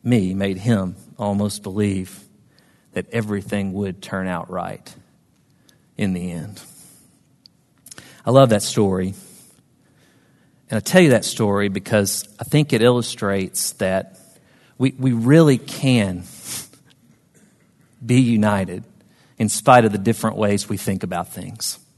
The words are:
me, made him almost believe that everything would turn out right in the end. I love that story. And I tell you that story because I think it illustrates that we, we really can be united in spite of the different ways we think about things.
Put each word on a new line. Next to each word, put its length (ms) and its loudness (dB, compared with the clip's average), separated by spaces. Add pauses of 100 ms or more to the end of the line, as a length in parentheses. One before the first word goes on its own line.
me, 320 0
made 240 -2
him 380 -2 (240)
almost 420 -4
believe 580 -4 (720)
that 180 -6
everything 640 -6
would 280 -6
turn 240 -8
out 240 -6
right 460 -12 (1000)
in 160 -2
the 180 -6
end. 280 -12 (1700)
I 60 0
love 180 6
that 140 2
story. 500 -2 (1600)
And 60 -2
I 20 0
tell 220 4
you 100 6
that 140 2
story 440 0
because 580 -2 (120)
I 40 -10
think 300 0
it 80 2
illustrates 920 0
that 440 -4 (600)
we, 180 0
we 140 0
really 480 6
can 640 0 (1800)
be 160 4
united 640 2 (540)
in 120 -2
spite 360 6
of 60 2
the 60 -4
different 400 -2
ways 320 -2
we 80 -6
think 260 -6
about 260 -8
things. 500 -12 (180)